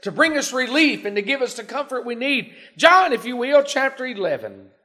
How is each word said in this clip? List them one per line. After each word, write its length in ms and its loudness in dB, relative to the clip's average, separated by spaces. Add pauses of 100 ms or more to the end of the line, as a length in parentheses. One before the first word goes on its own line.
to 80 -6
bring 280 2
us 140 -4
relief 520 0
and 120 -4
to 60 -2
give 200 -2
us 120 -4
the 100 -12
comfort 420 -8
we 80 -6
need. 400 -4 (240)
John, 340 6
if 140 -4
you 100 -6
will, 280 4
chapter 420 -2
eleven. 640 -6 (140)